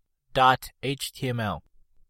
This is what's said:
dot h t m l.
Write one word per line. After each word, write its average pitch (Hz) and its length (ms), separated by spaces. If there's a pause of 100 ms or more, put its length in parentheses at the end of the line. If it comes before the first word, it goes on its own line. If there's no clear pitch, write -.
(340)
dot 127 380 (100)
h 139 320
t - 160
m 120 100
l. 98 220 (480)